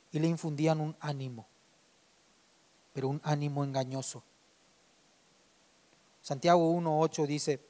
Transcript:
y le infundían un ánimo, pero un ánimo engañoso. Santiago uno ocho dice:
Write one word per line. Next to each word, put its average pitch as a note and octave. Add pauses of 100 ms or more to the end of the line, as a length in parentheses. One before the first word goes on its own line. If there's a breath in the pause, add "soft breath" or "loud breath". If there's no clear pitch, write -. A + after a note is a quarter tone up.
(120)
y D3+
le D#3+
infundían D#3
un D#3
ánimo, C3 (1400)
pero C3
un C#3+
ánimo D3
engañoso. C3 (2000)
Santiago E3
uno E3
ocho D#3+
dice: C#3+